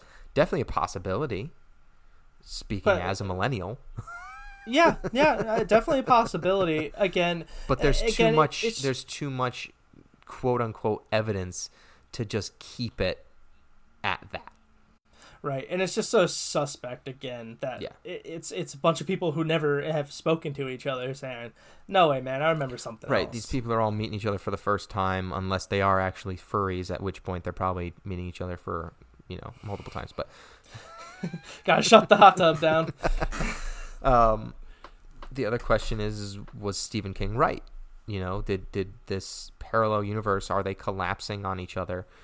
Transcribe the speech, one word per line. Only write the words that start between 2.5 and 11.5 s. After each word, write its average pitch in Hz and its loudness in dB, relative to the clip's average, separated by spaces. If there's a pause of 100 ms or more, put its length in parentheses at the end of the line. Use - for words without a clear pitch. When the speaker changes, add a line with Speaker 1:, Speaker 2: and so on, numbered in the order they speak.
Speaker 2:
But 190 4
Speaker 1:
as 95 -2
a 107 -6
millennial. 98 -2 (200)
<laughs> - -14 (580)
Speaker 2:
Yeah, 294 6 (160)
yeah, 285 4
uh, 220 0
definitely 226 4
a 240 -8
possibility. 180 2
Again, 175 0 (240)
Speaker 1:
But 131 2
there's 143 6
Speaker 2:
a-, - 2
Speaker 1:
too 226 4
Speaker 2:
again, 226 6
it, - 4
Speaker 1:
much, 151 4
Speaker 2:
it's 220 -2
Speaker 1:
there's 135 -2
too - -8
much 127 -4 (540)
quote-unquote 117 -2
evidence 101 -2 (440)